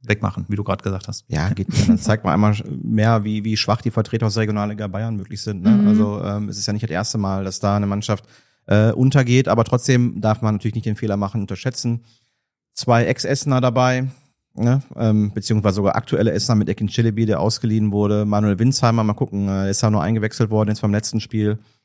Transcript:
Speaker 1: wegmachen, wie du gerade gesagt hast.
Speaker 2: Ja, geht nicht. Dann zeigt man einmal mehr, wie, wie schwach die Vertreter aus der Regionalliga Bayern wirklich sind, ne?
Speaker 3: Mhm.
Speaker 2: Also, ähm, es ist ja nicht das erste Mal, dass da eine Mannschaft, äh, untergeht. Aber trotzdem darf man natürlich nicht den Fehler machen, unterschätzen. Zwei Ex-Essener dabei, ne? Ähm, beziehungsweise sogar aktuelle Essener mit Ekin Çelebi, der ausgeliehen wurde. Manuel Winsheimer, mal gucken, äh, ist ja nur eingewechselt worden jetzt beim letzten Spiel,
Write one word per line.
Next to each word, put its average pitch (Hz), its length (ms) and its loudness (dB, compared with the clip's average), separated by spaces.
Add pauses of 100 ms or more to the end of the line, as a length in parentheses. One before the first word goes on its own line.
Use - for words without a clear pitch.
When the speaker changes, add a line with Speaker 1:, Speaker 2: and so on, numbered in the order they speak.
Speaker 1:
wegmachen, 104 480 -4
wie 104 80 -6
du 101 80 -4
gerade 98 200 -4
gesagt 95 240 -6
hast. - 200 -14
Speaker 2:
Ja, 78 220 -2
geht 98 200 -4
nicht. - 180 2
Dann - 100 4
zeigt 107 260 0
man 82 100 0
einmal 104 200 4 (280)
mehr, 110 420 2
wie, 107 200 -4
wie 110 120 -2
schwach - 260 -2
die 117 80 -4
Vertreter 113 360 -2
aus 101 80 -2
der 110 80 0
Regionalliga 104 440 -4
Bayern 104 320 -6
wirklich 98 240 -12
sind, 98 200 -8
ne? 101 80 4
Speaker 3:
Mhm. 104 180 6
Speaker 2:
Also, 104 340 2
ähm, 104 260 -4
es 98 100 -10
ist - 80 -6
ja 104 60 -2
nicht 104 120 -4
das 117 60 -4
erste 95 280 -4
Mal, 98 260 -2
dass 95 140 -8
da 101 180 2
eine 104 100 0
Mannschaft, 101 380 -2 (420)
äh, 107 260 4
untergeht. 127 560 4
Aber 113 160 4
trotzdem 123 560 0
darf 107 220 0
man 107 120 2
natürlich 104 220 -4
nicht 113 100 -6
den 107 100 -2
Fehler 104 200 -2
machen, 101 240 -2
unterschätzen. 117 640 -4 (680)
Zwei 120 320 4
Ex-Essener 131 540 0
dabei, 127 460 2 (480)
ne? 123 280 2 (120)
Ähm, 107 380 2
beziehungsweise 104 440 0
sogar 101 200 0
aktuelle - 360 0
Essener 104 240 0
mit 104 120 2
Ekin 101 200 -2
Çelebi, 113 380 0
der 101 140 0
ausgeliehen 107 500 0
wurde. 104 340 2
Manuel 104 340 2
Winsheimer, 117 460 2
mal 104 100 0
gucken, 101 340 -4
äh, 98 220 -2
ist 98 120 -2
ja 113 80 4
nur 104 120 2
eingewechselt 110 480 -2
worden 107 180 2
jetzt 107 140 -4
beim 104 100 2
letzten 107 280 -2
Spiel, 107 380 -2 (260)